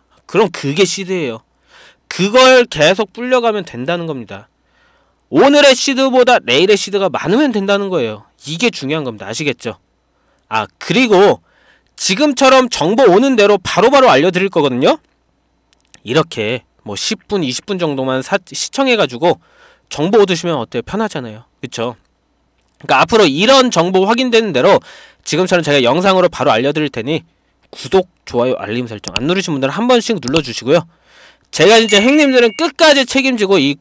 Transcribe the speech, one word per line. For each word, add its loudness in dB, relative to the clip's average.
그럼 0
그게 -2
시드예요. -6
그걸 4
계속 0
불려가면 -2
된다는 -8
겁니다. -14
오늘의 4
시드보다 0
내일의 2
시드가 -4
많으면 -2
된다는 -4
거예요. -6
이게 -4
중요한 -6
겁니다. -10
아시겠죠? -8
아, -4
그리고 2
지금처럼 2
정보 0
오는 4
대로 4
바로바로 2
알려드릴 2
거거든요. 0
이렇게 -4
뭐 -12
십 -8
분, -4
이십 -8
분 -6
정도만 -4
사-, -4
시청해가지고 -2
정보 0
얻으시면 -2
어때요? -6
편하잖아요. -10
그쵸? -8
그러니까 0
앞으로 4
이런 2
정보 2
확인되는 0
대로 2
지금처럼 -2
제가 0
영상으로 2
바로 -2
알려드릴 -2
테니 -6
구독, -2
좋아요, -2
알림 -8
설정 -12
안 -4
누르신 -4
분들은 -4
한 -4
번씩 0
눌러주시고요. -2
제가 4
진짜 2
형님들은 2
끝까지 2
책임지고 0
이 0